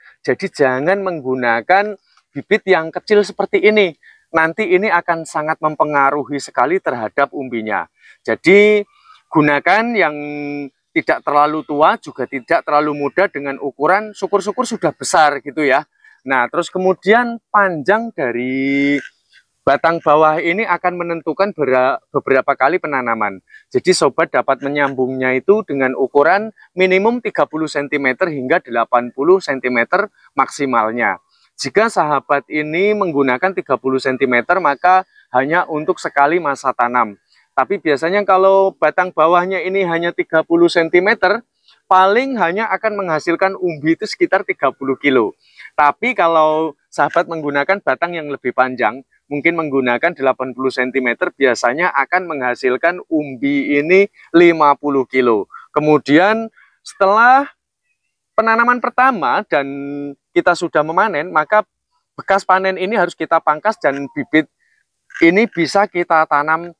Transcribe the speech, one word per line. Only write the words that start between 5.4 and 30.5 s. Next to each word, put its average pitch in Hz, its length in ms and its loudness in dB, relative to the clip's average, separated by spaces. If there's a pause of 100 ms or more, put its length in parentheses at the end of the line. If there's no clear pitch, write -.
mempengaruhi 147 720 0
sekali 135 480 -2
terhadap 127 480 -2
umbinya. 110 560 -6 (320)
Jadi 202 640 4 (480)
gunakan 180 640 2
yang 165 160 0 (800)
tidak 156 320 -2
terlalu 147 400 0
tua, 156 320 2
juga 135 320 -10
tidak 139 400 -2
terlalu 147 240 0
muda 147 400 -2
dengan 139 240 -8
ukuran 175 560 -2
syukur-syukur 202 560 -4
sudah 170 240 -4
besar 147 480 0
gitu 147 240 -4
ya. 139 240 2 (400)
Nah, 127 240 2
terus 170 160 -4
kemudian 214 800 0
panjang 202 640 0
dari 135 880 -2 (640)
batang 160 360 2
bawah 156 400 4
ini 170 240 -2
akan 180 360 -2
menentukan 170 560 -4
bera-, 131 440 0 (120)
beberapa 139 400 0
kali 139 240 0
penanaman. 117 640 -4 (320)
Jadi - 240 0
sobat 160 360 0
dapat 127 280 0
menyambungnya 131 760 -2
itu 202 280 0
dengan 135 320 -2
ukuran 165 560 2 (200)
minimum 190 480 0
tiga 185 240 -2
puluh 156 240 -6
sentimeter 143 600 -4
hingga 147 320 -2
delapan 120 520 -2
puluh 175 280 2
sentimeter 131 680 -2 (280)
maksimalnya. 117 840 -2 (380)